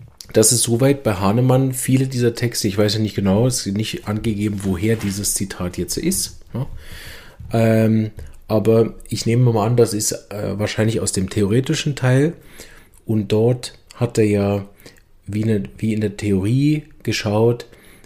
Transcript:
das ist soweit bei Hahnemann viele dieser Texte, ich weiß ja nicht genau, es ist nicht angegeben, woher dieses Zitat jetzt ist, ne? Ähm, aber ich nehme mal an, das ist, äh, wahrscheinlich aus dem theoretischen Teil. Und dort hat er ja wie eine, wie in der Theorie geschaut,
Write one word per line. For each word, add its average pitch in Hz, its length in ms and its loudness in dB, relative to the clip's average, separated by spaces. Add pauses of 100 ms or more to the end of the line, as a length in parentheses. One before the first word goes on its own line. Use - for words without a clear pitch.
(340)
das 110 160 6
ist 120 120 0
soweit 135 420 0
bei 110 100 0
Hahnemann 127 580 2
viele 131 360 0
dieser 120 260 0
Texte, 117 320 -4
ich 98 100 -2
weiß 104 180 2
ja 110 60 -2
nicht 107 140 -2
genau, 101 320 2
es 123 200 -2
ist 98 100 -4
nicht - 320 -6
angegeben, 104 560 -2
woher 98 320 0
dieses 101 380 -4
Zitat 139 440 -6
jetzt - 180 -4
ist, - 440 -4 (120)
ne? 120 140 -6 (840)
Ähm, 110 580 2 (380)
aber 110 460 2 (140)
ich - 180 -6
nehme 120 260 4
mal 107 120 2
an, 120 120 2
das 113 180 4
ist, 107 180 -2 (180)
äh, 101 280 -6
wahrscheinlich 107 420 0
aus - 120 -2
dem 95 180 -2
theoretischen 127 640 0
Teil. 131 400 2 (720)
Und 107 260 0
dort 117 460 0 (160)
hat - 240 -2
er 110 60 6
ja 101 420 2 (600)
wie 107 180 -4
eine, 107 180 0 (160)
wie 107 160 -2
in 107 60 -2
der 104 160 -2
Theorie 120 680 2 (200)
geschaut, 113 640 0 (400)